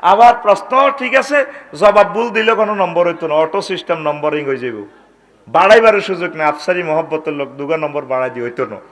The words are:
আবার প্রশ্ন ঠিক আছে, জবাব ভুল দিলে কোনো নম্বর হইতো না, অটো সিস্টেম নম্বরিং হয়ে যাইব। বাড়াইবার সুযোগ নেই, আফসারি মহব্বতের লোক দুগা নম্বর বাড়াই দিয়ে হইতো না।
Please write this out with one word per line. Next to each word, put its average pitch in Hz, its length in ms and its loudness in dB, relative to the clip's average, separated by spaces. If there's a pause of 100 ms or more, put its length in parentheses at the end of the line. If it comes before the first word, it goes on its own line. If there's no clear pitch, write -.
আবার 220 400 6
প্রশ্ন 254 560 2
ঠিক 247 160 -4
আছে, 269 300 0 (300)
জবাব 202 380 4
ভুল 233 180 -2
দিলে 220 240 2
কোনো 208 200 0
নম্বর 175 340 0
হইতো 165 200 -6
না, 147 60 -2
অটো 160 280 0
সিস্টেম 170 360 -4
নম্বরিং 147 460 -4
হয়ে 135 120 -2
যাইব। 113 300 -8 (640)
বাড়াইবার 208 520 4
সুযোগ 170 360 -6
নেই, 156 100 0
আফসারি 175 360 -2
মহব্বতের 156 500 -4
লোক 143 160 -6
দুগা 143 280 -6
নম্বর 147 280 -4
বাড়াই 127 260 -4
দিয়ে 120 160 -8
হইতো 120 200 -4
না। 104 100 -12 (160)